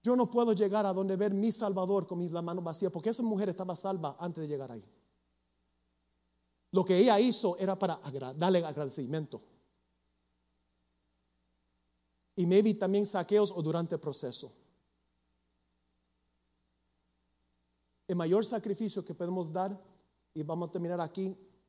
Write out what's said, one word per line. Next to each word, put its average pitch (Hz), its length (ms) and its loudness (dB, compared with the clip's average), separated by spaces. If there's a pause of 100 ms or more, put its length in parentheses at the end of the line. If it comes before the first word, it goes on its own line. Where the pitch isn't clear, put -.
Yo 247 140 2
no 247 160 4
puedo 233 220 4
llegar 202 340 2
a 190 60 2
donde 190 240 0
ver 202 180 0
mi 208 160 2
Salvador 196 560 0
con 180 120 -6
mi, 175 100 -2
la 170 140 -4
mano 170 180 -6
vacía", 170 300 -4
porque 185 200 -4
esa 240 120 -4
mujer 208 260 0
estaba 180 260 -6
salva 160 460 -6
antes 165 220 -8
de 151 60 -8
llegar 135 220 -6
ahí. 110 140 -14 (1900)
Lo 185 120 4
que 185 120 4
ella 208 220 8
hizo 220 380 2
era 190 220 -2
para 175 160 0
agra-, 135 400 -10
darle 175 300 4
agradecimiento. 147 760 -6 (3000)
Y 180 100 2
maybe 208 280 6
también 202 300 0
saqueos 202 460 2
o 175 100 -8
durante 165 360 -2
el 151 40 -4
proceso. 131 520 -8 (3500)
El 185 80 -4
mayor 180 320 2
sacrificio 208 580 -4
que - 80 -12
podemos 175 400 -4
dar, 190 240 -4 (560)
y 156 120 -6
vamos 165 240 -4
a 170 40 -14
terminar 175 280 -4
aquí 185 360 -4 (320)